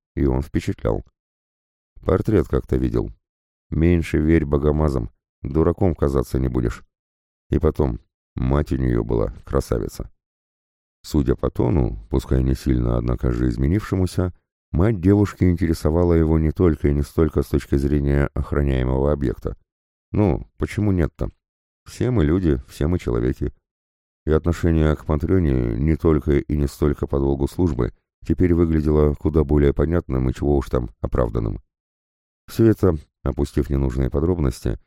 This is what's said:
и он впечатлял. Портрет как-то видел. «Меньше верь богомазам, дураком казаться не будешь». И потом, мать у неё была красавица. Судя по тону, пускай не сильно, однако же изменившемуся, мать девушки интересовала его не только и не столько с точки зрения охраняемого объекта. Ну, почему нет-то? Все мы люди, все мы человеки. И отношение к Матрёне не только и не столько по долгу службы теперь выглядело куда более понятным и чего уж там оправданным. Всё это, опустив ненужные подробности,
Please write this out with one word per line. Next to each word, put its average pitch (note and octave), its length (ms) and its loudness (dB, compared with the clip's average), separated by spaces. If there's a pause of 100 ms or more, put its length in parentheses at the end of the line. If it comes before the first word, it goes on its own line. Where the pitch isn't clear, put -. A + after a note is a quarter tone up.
(140)
и D2+ 100 0
он C2 160 0
впечатлял. B1+ 640 -4 (960)
Портрет F#2 480 0
как-то - 280 -2
видел. A1+ 340 -2 (600)
«Меньше E2 480 2
верь D#2 260 4
богомазам, C#2+ 640 0 (320)
дураком D#2+ 540 0
казаться C2+ 420 -2
не C2 100 0
будешь». B1 360 -4 (640)
И E2 80 2
потом, C#2+ 400 0 (380)
мать C#2 360 0
у C2+ 40 0
неё B1 260 0
была A1 320 -2 (100)
красавица. A1 640 -4 (920)
Судя C2+ 320 0
по - 160 -4
тону, - 480 0 (100)
пускай C2 340 0
не B1+ 120 0
сильно, A#1+ 420 0
однако A#1+ 360 -2
же A#1+ 160 -2
изменившемуся, F2+ 840 -2 (380)
мать F#2+ 300 0
девушки G2 440 2
интересовала E2+ 720 2
его D#2+ 240 4
не D#2 140 2
только E2 360 2
и C#2+ 60 2
не C#2+ 80 0
столько D2+ 400 0
с - 40 -10
точки - 300 -2
зрения C#2 580 0
охраняемого C2+ 800 -2
объекта. C#2 440 -4 (560)
Ну, F#2+ 360 0 (100)
почему G2+ 340 -2
нет-то? D#2+ 380 -2 (540)
Все - 260 -4
мы G#2+ 140 2
люди, D2+ 440 0
все - 180 -4
мы F2 120 -2
человеки. B1 540 -4 (760)
И D2+ 60 0
отношение D#2 640 2
к - 100 -14
Матрёне D2+ 720 0
не D2+ 200 0
только D2 420 2
и - 180 -2
не C#2+ 100 0
столько - 400 -2
по - 140 -2
долгу C#2 260 0
службы C2 460 -2 (340)
теперь F2 280 2
выглядело D2+ 600 2
куда D#2 300 0
более C#2+ 280 4
понятным D2 560 -2
и B1 60 -2
чего C#2+ 220 0
уж C2+ 120 -2
там A#1+ 220 -4 (100)
оправданным. A1 600 -2 (880)
Всё - 180 2
это, F#2+ 300 4 (260)
опустив D2 480 -2
ненужные C2+ 400 -2
подробности, D2 760 -2